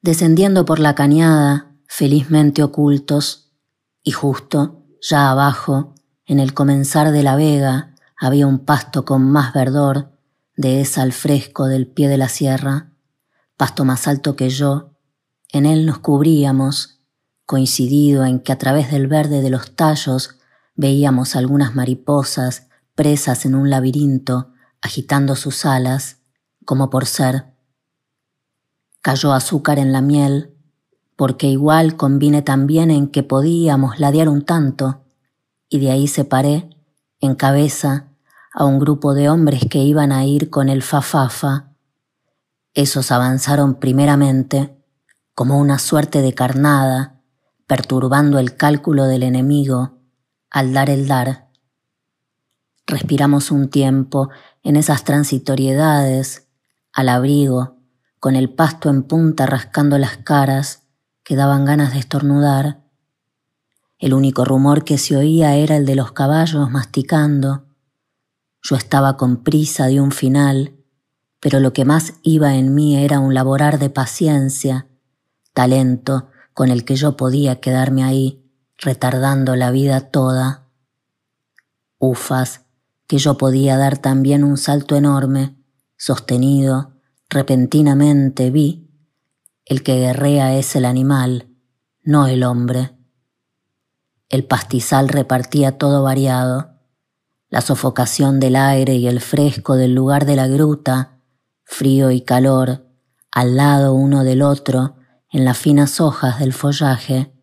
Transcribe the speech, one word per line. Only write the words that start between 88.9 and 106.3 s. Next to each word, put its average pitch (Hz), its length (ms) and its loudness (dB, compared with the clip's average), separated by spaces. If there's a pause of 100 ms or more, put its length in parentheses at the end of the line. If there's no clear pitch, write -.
el 135 180 -4
que 131 160 0
guerrea 131 560 0
es 139 200 -4
el 131 100 2
animal, 127 640 -2 (540)
no 147 240 2
el 127 160 0
hombre. 123 520 -2 (1300)
El 135 160 -2
pastizal 135 640 -2
repartía 135 680 0
todo 143 260 2
variado, 131 760 -2 (680)
la - 120 -2
sofocación 135 800 0
del 131 160 2
aire 135 400 2
y 123 120 0
el 120 140 -2
fresco 143 540 0
del 127 180 2
lugar 139 320 2
de 143 100 0
la 131 120 0
gruta, 143 720 -2 (440)
frío 135 480 0
y 127 100 0
calor, 131 640 0 (460)
al 123 240 0
lado 139 380 4
uno 139 300 2
del 131 180 2
otro, 135 540 0 (360)
en 135 140 0
las 127 120 0
finas 143 420 2
hojas 135 400 -2